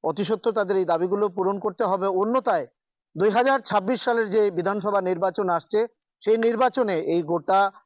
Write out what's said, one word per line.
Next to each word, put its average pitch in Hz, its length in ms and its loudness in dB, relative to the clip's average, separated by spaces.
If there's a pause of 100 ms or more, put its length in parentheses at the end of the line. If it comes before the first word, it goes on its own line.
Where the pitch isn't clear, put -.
অতি 160 200 -2
সত্বর 214 280 -2
তাদের 196 260 0
এই 185 80 2
দাবিগুলো 180 440 0
পূরণ 190 300 -2
করতে 208 240 -4
হবে, 190 240 0
অন্যথায় 202 600 0 (500)
দুই 196 120 2
হাজার 247 300 2
ছাব্বিশ 208 420 -2
সালের 226 280 0
যে 208 220 2
বিধানসভা 196 500 -2
নির্বাচন 185 480 -2
আসছে, 208 380 -2 (360)
সেই 220 140 4
নির্বাচনে 233 560 0
এই 165 300 0
গোটা 190 480 0 (140)